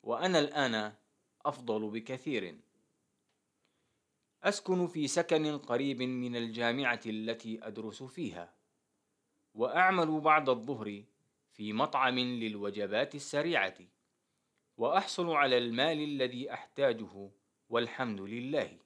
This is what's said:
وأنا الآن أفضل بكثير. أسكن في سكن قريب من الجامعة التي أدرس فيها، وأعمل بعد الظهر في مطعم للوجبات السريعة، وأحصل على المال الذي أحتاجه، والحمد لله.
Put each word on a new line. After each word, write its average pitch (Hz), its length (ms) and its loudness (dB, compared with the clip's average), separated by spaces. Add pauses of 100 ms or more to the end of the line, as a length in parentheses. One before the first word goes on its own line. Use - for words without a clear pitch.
وأنا 156 360 2
الآن 120 560 0 (520)
أفضل 117 440 -2
بكثير. 113 680 -6 (1800)
أسكن 185 440 2
في 151 220 -2
سكن 156 500 2
قريب 131 440 -2
من 123 340 -4
الجامعة 117 720 0
التي 110 600 -6
أدرس 110 360 -10
فيها، 107 520 -10 (1000)
وأعمل 156 680 4
بعد 151 280 6
الظهر 110 560 -2 (480)
في 107 200 -6
مطعم 131 460 2
للوجبات 107 960 -2
السريعة، 147 640 0 (1000)
وأحصل 170 540 0
على 139 280 6
المال 127 420 0
الذي 131 520 -4
أحتاجه، 107 800 -2 (380)
والحمد 117 520 -2
لله. 117 640 -4